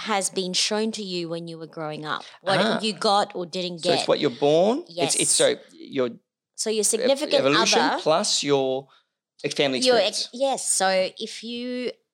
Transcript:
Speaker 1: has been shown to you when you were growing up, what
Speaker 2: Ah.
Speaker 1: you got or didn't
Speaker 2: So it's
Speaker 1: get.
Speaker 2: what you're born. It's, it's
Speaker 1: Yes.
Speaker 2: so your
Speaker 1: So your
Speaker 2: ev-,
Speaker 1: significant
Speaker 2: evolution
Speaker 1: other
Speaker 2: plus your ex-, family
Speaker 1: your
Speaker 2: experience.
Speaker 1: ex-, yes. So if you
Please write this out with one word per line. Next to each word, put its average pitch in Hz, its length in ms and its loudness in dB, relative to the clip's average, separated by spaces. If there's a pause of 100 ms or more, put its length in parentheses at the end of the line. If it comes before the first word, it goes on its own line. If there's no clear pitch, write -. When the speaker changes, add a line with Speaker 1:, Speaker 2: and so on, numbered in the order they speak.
Speaker 1:
has 196 280 -2
been 185 240 -4
shown 220 400 -2
to 214 100 -8
you 175 280 -6
when 170 180 -8
you 165 100 -12
were 160 80 -14
growing 151 380 -10
up, 151 200 -6 (180)
what 190 180 2
Speaker 2:
Ah. 214 220 2
Speaker 1:
you 214 100 -2
got 202 420 0
or 180 120 -6
didn't 180 320 -8
Speaker 2:
So 165 140 0
it's 147 100 2
Speaker 1:
get. - 60 -4
Speaker 2:
what 160 120 4
you're 147 80 2
born. 165 580 4
It's, 170 280 -2
it's - 60 -2
Speaker 1:
Yes. 160 100 2
Speaker 2:
so 131 260 4 (160)
your 127 380 -4 (460)
Speaker 1:
So - 120 -4
your 214 120 -2
Speaker 2:
ev-, 202 60 0
Speaker 1:
significant 269 460 0
Speaker 2:
evolution - 480 4
Speaker 1:
other 214 220 0
Speaker 2:
plus 170 400 2
your 139 460 0 (540)
ex-, - 120 -4
family 135 240 2
Speaker 1:
your 254 180 4
Speaker 2:
experience. 214 280 0
Speaker 1:
ex-, - 100 -16
yes. 254 360 -2
So 190 460 2
if - 260 -12
you 240 500 -6 (200)